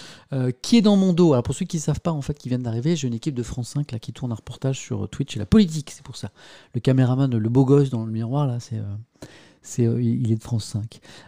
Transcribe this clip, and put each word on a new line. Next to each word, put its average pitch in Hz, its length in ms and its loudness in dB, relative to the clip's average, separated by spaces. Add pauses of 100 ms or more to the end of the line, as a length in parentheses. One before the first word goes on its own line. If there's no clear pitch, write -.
(320)
Euh, 127 200 -2 (100)
qui - 160 4
est 220 60 6
dans 208 120 4
mon 190 180 4
dos ? 165 200 6
Alors, 123 80 4
pour 139 140 -4
ceux 185 100 -6
qui 170 120 -6
ne 151 40 -6
savent 147 180 -2
pas, 170 120 -2
en 151 100 -4
fait, 147 160 -6
qui - 100 -14
viennent 123 140 -2
d'arriver, 120 340 -2
j'ai 135 120 -2
une 117 80 -2
équipe 131 180 -4
de 120 80 -4
France 120 280 -8
cinq, 143 220 -4
là, 117 60 -6
qui - 160 -12
tourne 123 180 -6
un 113 40 -4
reportage - 440 -6
sur 101 300 -6
Twitch, - 260 -6
et 110 40 -6
la 107 80 -6
politique, 165 420 4
c'est - 140 -20
pour 127 120 -16
ça. - 140 -12 (460)
Le 123 40 -2
caméraman, 131 560 4
le 110 140 0
beau 131 160 4
gosse 139 240 4
dans 113 160 -4
le 110 60 -6
miroir, 117 340 -2
là, 120 140 -2
c'est, 110 180 -8
euh, 107 60 -6 (800)
c'est, - 240 0
euh, 117 120 0
il, 120 280 0
il 107 40 2
est 113 40 2
de 110 80 -4
France 117 200 -4
cinq. - 360 -8 (280)